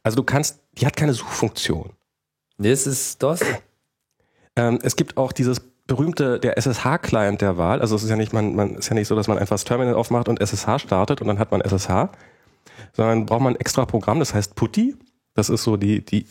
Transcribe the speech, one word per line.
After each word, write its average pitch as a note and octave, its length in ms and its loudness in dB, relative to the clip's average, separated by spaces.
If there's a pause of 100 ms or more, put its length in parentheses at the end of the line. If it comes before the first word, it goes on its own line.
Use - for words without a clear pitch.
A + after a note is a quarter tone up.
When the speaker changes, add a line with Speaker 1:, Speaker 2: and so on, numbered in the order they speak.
Speaker 1:
Also A2+ 140 0
du C3 60 2
kannst, C#3 360 0 (140)
die - 140 0
hat - 100 0
keine D3 160 2
Suchfunktion. - 760 -4 (680)
Speaker 2:
Nee, G#2 140 2
es C#3 160 0
ist - 340 -6
dos. D#3 200 0 (1120)
Speaker 1:
Ähm, A#2+ 260 2
es C3 140 -2
gibt - 220 -2
auch C3 160 0
dieses B2 280 0 (260)
berühmte, C3+ 520 0
der A#2+ 180 0
S A#2 80 0
S B2 180 0
H-Client G#2+ 580 0
der F#2+ 160 2
Wahl. F2 220 2
Also A2 160 2
es G#2+ 80 -2
ist A2 60 -4
ja A2 60 2
nicht, G#2+ 180 -2
man, G#2+ 220 0
man, G#2 200 0
ist - 140 -8
ja A2 60 0
nicht G#2 120 0
so, A2 80 0
dass G#2+ 120 0
man G#2 100 2
einfach G2+ 160 0
das G2+ 120 -2
Terminal B2 280 0
aufmacht A#2 360 0
und A2+ 120 -2
S G#2+ 100 0
S G#2 140 -4
H A#2 140 0
startet G#2 420 0
und A2 60 -4
dann G2+ 100 0
hat G2+ 140 -2
man G2 100 2
S - 100 -2
S F#2+ 180 0
H, A2 200 2 (840)
sondern A2+ 320 2
braucht A#2 160 0
man B2+ 120 2
ein - 60 -4
extra - 260 0
Programm, A2+ 340 0
das - 140 -2
heißt G#2 220 -2
putti. A3+ 400 0 (380)
Das G#2 160 0
ist A2+ 140 0
so G#2+ 140 2
die, G2+ 260 0
die - 280 -2